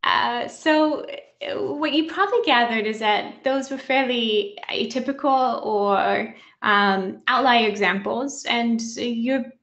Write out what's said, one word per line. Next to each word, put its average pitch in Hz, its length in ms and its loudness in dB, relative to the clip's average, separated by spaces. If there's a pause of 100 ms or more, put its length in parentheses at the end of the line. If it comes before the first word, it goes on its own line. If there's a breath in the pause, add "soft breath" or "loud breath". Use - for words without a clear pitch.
Uh, 240 440 0
so, 311 580 0 (420)
uh, - 260 -4
what 294 200 -2
you 311 160 0
probably 403 340 0
gathered 233 440 2
is 220 120 -6
that 214 440 -2
those 269 260 -2
were 269 80 -8
fairly 240 800 0 (140)
atypical 262 920 0
or, 202 720 0 (280 loud breath)
um, 202 640 2
outlier 240 400 4
examples, 202 800 -2
and 233 360 0
you'd 240 680 -2 (120)